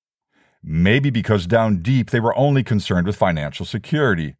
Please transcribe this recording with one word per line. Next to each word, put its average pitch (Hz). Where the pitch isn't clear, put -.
Maybe 104
because 107
down 107
deep 123
they 120
were 113
only 139
concerned 95
with 101
financial 80
security, 101